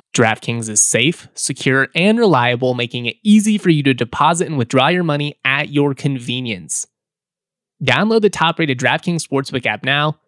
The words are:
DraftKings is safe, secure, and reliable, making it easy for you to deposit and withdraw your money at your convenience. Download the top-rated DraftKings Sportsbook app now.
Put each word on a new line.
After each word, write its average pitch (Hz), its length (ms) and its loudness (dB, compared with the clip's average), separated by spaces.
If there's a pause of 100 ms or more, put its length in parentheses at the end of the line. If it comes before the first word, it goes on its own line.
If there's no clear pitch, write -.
(140)
DraftKings 113 540 0
is 107 120 -2
safe, 127 540 0
secure, 135 600 -2
and 202 240 2
reliable, 127 560 2
making 120 320 -6
it 117 160 -6
easy 214 360 4
for 185 120 2
you 151 120 2
to 135 120 2
deposit 151 520 0
and 156 120 -4
withdraw 127 300 2
your 180 160 0
money 147 400 -4
at 139 260 0
your 143 220 2
convenience. 123 960 -6 (960)
Download 202 380 2
the 208 80 4
top-rated 160 480 0
DraftKings 156 480 -2
Sportsbook 139 400 -4
app 107 180 -4
now. 147 440 0